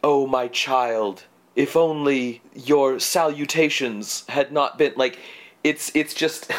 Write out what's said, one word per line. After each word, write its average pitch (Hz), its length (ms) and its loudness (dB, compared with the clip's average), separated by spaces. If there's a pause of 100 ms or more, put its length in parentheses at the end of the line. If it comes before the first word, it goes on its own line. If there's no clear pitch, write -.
Oh, 143 240 2
my 127 220 -2
child, 120 760 -2 (300)
if 139 200 0
only 143 680 0 (140)
your 135 440 2
salutations 147 1300 0
had 139 220 0
not 147 260 -2
been, 143 180 2
like, 127 240 -2 (440)
it's, - 300 -2
it's 151 200 0
just - 460 -4